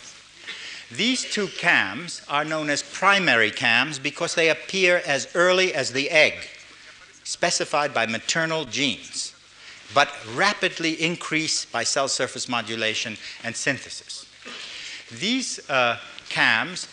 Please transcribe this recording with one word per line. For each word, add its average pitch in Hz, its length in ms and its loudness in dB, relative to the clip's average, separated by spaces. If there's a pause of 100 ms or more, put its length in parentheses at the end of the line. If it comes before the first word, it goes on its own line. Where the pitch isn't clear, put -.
(920)
These 220 400 0
two 208 160 -2
cams 143 840 0
are 151 160 0
known 156 240 -2
as 143 140 -2
primary 165 680 4
cams 123 480 2
because 147 380 -4
they 160 140 6
appear 180 540 4
as 135 300 0
early 185 400 4
as 135 180 0
the 135 200 -2
egg, 143 240 6 (880)
specified 156 680 0
by 117 140 0
maternal 160 600 -2
genes, 120 680 -4 (600)
but 143 140 6 (260)
rapidly 165 580 0
increase 156 720 -2
by 117 180 -4
cell 139 240 0
surface 127 400 -4
modulation 113 720 -2 (260)
and 117 120 -6
synthesis. - 720 -6 (840)
These, 202 600 -4
uh, 120 260 4 (320)
cams 143 640 2